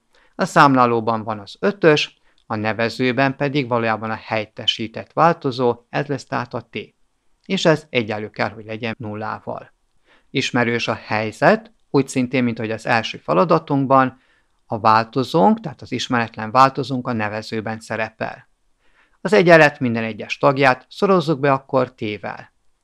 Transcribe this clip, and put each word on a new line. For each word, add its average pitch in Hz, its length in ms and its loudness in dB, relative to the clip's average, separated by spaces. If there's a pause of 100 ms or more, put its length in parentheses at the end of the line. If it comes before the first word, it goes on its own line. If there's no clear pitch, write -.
(340)
A 190 100 -2
számlálóban 120 800 4
van 110 140 -8
az 101 200 -18
ötös, 180 640 0 (260)
a 117 80 -8
nevezőben 117 840 -2
pedig 139 320 -4
valójában 113 420 -2
a 110 120 -8
helyettesített 110 880 -8
változó, 135 760 0
ez 143 180 -6
lesz 123 180 -8
tehát 123 300 -8
a 120 60 -8
t. - 180 -14 (680)
És 185 180 -4
ez 156 260 2
egyenlő 107 400 -4
kell, 113 200 -4
hogy 104 140 -18
legyen 110 340 -8
nullával. 107 760 -10 (580)
Ismerős 120 580 -2
a 117 60 -2
helyzet, 110 800 0 (180)
úgy 139 180 2
szintén, 127 360 -2
mint 113 140 -2
hogy 110 120 -6
az 110 160 -8
első 117 320 -2
feladatunkban, 143 1040 2 (460)
a 117 120 -6
változónk, 127 800 2
tehát - 220 -12
az 107 100 -12
ismeretlen 117 580 -4
változónk 127 560 2
a 127 60 -4
nevezőben 110 680 -6
szerepel. 110 680 -8 (720)
Az 185 120 -2
egyenlet 165 480 6
minden 113 240 -2
egyes 110 340 -10
tagját 135 520 2
szorozzuk 165 500 0
be 143 120 2
akkor 131 420 -2
t-vel. 107 580 -10 (320)